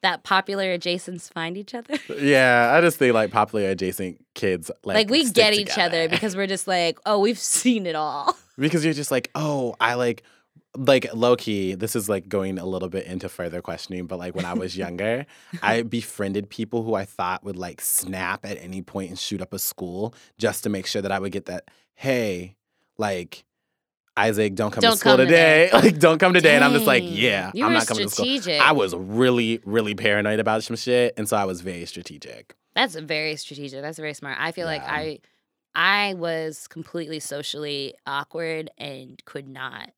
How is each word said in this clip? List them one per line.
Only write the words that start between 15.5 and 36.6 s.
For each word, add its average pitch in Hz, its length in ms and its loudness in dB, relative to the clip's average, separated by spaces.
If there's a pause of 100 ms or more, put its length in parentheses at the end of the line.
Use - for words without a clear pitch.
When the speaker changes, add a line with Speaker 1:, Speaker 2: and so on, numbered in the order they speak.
Speaker 2:
I 113 200 2
befriended 104 680 -6
people 113 320 -6
who 110 120 -2
I 98 100 -4
thought 92 400 -6
would, 98 120 -10
like, 90 240 -12
snap 92 640 -4
at 101 140 -10
any 92 240 -12
point 95 280 -8
and 92 80 -14
shoot 95 220 -6
up 92 140 -12
a 98 40 -8
school 92 560 -6 (240)
just 104 260 -2
to 117 60 -2
make 95 160 -4
sure 107 160 -2
that 98 100 -2
I 98 80 0
would 95 120 -4
get 95 140 -8
that, 90 240 -12 (240)
Hey, 104 640 -2 (420)
like, 95 460 -6 (720)
"Isaac, 104 380 2
don't 104 160 0
come 113 120 0
Speaker 1:
Don't 233 100 6
Speaker 2:
to 214 60 2
school - 180 6
Speaker 1:
come 131 100 6
Speaker 2:
today." 165 460 8
Speaker 1:
today. - 100 8
Speaker 2:
<laughs> - 80 4
Like, 156 80 -2
"Don't 160 200 6
come 185 160 4
today." 160 200 8
And 143 100 8
I'm 143 80 6
just 143 140 4
like, 127 160 4
Speaker 1:
Dang. 87 100 -6
Speaker 2:
"Yeah, 98 420 0
Speaker 1:
You 196 100 -2
Speaker 2:
I'm 113 80 2
Speaker 1:
were 110 60 4
Speaker 2:
not 113 80 0
coming 107 180 -2
to 101 60 -4
school." - 140 -2
Speaker 1:
strategic. 185 360 -2
Speaker 2:
I 139 120 6
was 98 220 0
really, 113 680 2
really 107 300 0
paranoid 104 460 2
about 110 240 0
some 117 120 -8
shit, 123 400 2
and 107 120 -6
so 113 80 0
I 101 80 2
was 92 160 -4
very 87 260 -10
strategic. - 680 -16 (200)
Speaker 1:
That's 220 200 -2
very 156 420 -6
strategic. 139 460 -12
That's 156 160 -10
very 156 160 -8
smart. 139 260 -10
I 160 120 -4
feel 175 140 -8
like 156 160 -6
Speaker 2:
Yeah. - 120 -8
Speaker 1:
I, 151 240 -6 (560)
I 196 400 2
was 160 540 -6